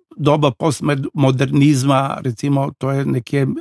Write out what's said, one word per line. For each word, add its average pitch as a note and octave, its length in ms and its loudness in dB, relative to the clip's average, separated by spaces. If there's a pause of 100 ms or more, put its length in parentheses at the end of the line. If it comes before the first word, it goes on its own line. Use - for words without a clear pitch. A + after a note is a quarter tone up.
(120)
doba D3 380 2
postmodernizma, C#3 1700 0
recimo, C#3 540 -2
to C3+ 180 -6
je C#3 160 -2
nekje C#3 360 -2 (180)